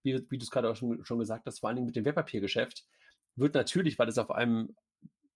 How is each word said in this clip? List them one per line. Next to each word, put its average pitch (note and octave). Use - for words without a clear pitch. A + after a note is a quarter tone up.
wie, C3
wie C3+
du A#2+
es -
gerade A#2
auch A2
schon, A#2
schon A#2
gesagt A2
hast, -
vor -
allen A#2
Dingen B2
mit A#2
dem G#2+
Wertpapiergeschäft, B2
wird D3
natürlich, D3+
weil A#2
es A2+
auf A2
einem A#2